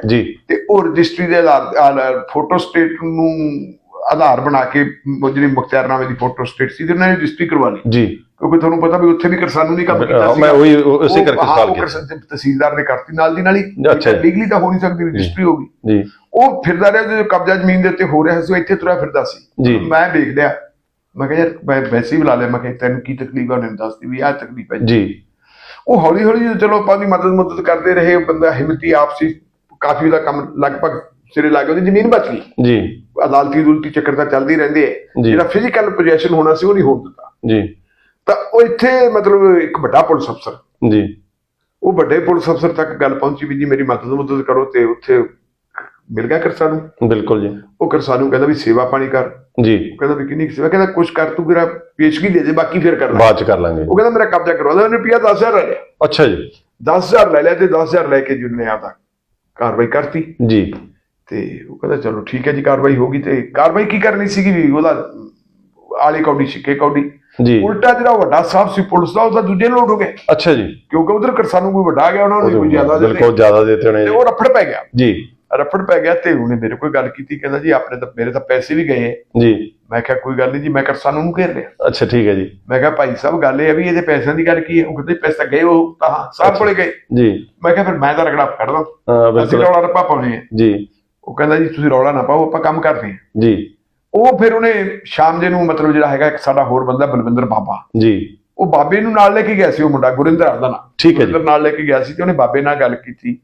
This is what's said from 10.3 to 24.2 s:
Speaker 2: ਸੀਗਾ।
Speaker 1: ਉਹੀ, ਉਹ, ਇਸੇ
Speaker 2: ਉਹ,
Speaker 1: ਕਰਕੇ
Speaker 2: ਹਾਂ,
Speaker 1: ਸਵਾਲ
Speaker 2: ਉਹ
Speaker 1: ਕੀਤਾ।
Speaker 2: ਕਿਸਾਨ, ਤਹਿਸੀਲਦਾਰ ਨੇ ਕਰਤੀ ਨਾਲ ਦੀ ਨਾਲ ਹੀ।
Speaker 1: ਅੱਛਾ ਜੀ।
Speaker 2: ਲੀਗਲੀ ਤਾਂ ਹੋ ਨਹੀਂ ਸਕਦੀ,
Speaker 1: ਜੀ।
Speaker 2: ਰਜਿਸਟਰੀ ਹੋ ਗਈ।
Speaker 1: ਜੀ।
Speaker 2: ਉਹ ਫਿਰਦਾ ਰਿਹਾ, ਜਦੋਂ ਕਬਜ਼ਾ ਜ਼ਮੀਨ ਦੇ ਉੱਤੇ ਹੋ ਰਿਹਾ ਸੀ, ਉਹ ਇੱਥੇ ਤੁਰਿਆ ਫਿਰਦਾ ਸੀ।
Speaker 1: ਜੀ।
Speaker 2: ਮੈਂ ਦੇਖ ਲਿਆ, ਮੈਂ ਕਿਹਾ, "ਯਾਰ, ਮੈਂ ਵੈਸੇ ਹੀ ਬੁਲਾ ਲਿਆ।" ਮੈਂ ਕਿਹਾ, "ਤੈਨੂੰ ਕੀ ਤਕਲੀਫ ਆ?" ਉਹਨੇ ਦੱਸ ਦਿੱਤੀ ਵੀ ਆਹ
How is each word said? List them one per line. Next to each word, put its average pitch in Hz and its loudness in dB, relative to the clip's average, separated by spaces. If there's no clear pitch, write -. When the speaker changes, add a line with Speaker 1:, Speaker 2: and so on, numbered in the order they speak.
Speaker 2:
ਸੀਗਾ। 151 4
Speaker 1:
ਉਹੀ, 147 8
ਉਹ, 143 4
ਇਸੇ 135 4
Speaker 2:
ਉਹ, - 4
Speaker 1:
ਕਰਕੇ 131 2
Speaker 2:
ਹਾਂ, 135 2
Speaker 1:
ਸਵਾਲ - 4
Speaker 2:
ਉਹ 180 0
Speaker 1:
ਕੀਤਾ। - -4
Speaker 2:
ਕਿਸਾਨ, 151 -8
ਤਹਿਸੀਲਦਾਰ 147 -4
ਨੇ 147 -2
ਕਰਤੀ 131 -6
ਨਾਲ 160 0
ਦੀ 185 -4
ਨਾਲ 190 2
ਹੀ। 202 0
Speaker 1:
ਅੱਛਾ 143 2
ਜੀ। 104 2
Speaker 2:
ਲੀਗਲੀ 190 2
ਤਾਂ 202 0
ਹੋ 180 0
ਨਹੀਂ 185 0
ਸਕਦੀ, 175 -4
Speaker 1:
ਜੀ। 170 -2
Speaker 2:
ਰਜਿਸਟਰੀ 98 -4
ਹੋ 165 2
ਗਈ। 135 -10
Speaker 1:
ਜੀ। 104 2
Speaker 2:
ਉਹ 269 2
ਫਿਰਦਾ 202 2
ਰਿਹਾ, 220 2
ਜਦੋਂ 214 -2
ਕਬਜ਼ਾ 180 0
ਜ਼ਮੀਨ 185 2
ਦੇ 185 2
ਉੱਤੇ 180 -2
ਹੋ 151 2
ਰਿਹਾ 170 0
ਸੀ, 165 -2
ਉਹ 180 0
ਇੱਥੇ 175 -2
ਤੁਰਿਆ 175 0
ਫਿਰਦਾ 147 -2
ਸੀ। - -8
Speaker 1:
ਜੀ। 120 2
Speaker 2:
ਮੈਂ 160 0
ਦੇਖ 143 -2
ਲਿਆ, 147 0
ਮੈਂ 135 -6
ਕਿਹਾ, 156 -2
"ਯਾਰ, 165 0
ਮੈਂ 135 0
ਵੈਸੇ 117 -2
ਹੀ 156 2
ਬੁਲਾ 135 2
ਲਿਆ।" 120 -2
ਮੈਂ 120 -2
ਕਿਹਾ, 120 -8
"ਤੈਨੂੰ 123 -4
ਕੀ 139 -10
ਤਕਲੀਫ 127 -6
ਆ?" 127 -2
ਉਹਨੇ 117 -4
ਦੱਸ 110 -10
ਦਿੱਤੀ 127 -18
ਵੀ 127 -8
ਆਹ 139 -2